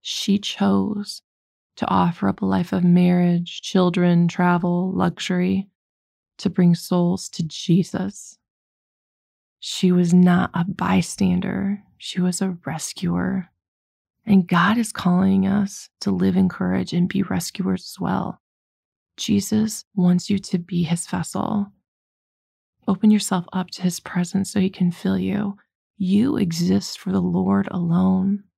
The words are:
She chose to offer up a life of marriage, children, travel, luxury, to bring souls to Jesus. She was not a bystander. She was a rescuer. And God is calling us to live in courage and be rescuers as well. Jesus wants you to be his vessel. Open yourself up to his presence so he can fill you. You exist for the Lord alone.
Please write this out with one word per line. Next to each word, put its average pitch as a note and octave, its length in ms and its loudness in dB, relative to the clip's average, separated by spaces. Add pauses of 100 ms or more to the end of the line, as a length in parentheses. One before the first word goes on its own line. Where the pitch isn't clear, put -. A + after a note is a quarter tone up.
She - 360 -2
chose G3+ 840 -2 (540)
to - 120 -6
offer F3+ 380 0
up F#3+ 160 -2
a - 20 -4
life F#3+ 280 -2
of F#3 100 0
marriage, F3 800 2
children, F3 640 2
travel, F3 680 0
luxury, F#3 800 -2 (680)
to - 140 -4
bring F3 240 4
souls F3 540 -2
to - 160 -6
Jesus. - 920 -2 (1200)
She - 320 0
was F3 200 4
not F3+ 400 6
a F3 120 -2
bystander. F#3+ 1200 -2 (120)
She - 240 -8
was F3+ 220 0
a F#3 240 -4
rescuer. F3+ 840 -4 (760)
And F#3+ 200 4
God F3+ 300 2
is A3+ 160 -2
calling F#3+ 540 2
us G3 420 -2 (120)
to G3+ 100 -2
live F#3 260 2
in F#3+ 120 4
courage F#3 440 -2
and F3+ 160 2
be G3 140 -2
rescuers F#3 720 -4
as F#3+ 60 -16
well. - 420 -4 (760)
Jesus G#3+ 680 -2 (100)
wants F3+ 340 2
you G3+ 100 0
to F#3 200 -4
be F3 240 -4
his E3+ 240 -2
vessel. G3+ 680 -4 (1120)
Open G3 240 4
yourself G3 420 2
up F#3 180 -4
to - 120 -14
his F3+ 180 -2
presence F3+ 500 -4
so G3+ 100 0
he F#3+ 100 2
can F3 200 0
fill F#3+ 280 -2
you. G3+ 380 -4 (400)
You G3+ 400 2
exist F3+ 640 0
for - 120 -8
the F#3 120 0
Lord F#3+ 480 0
alone. F#3 760 0 (140)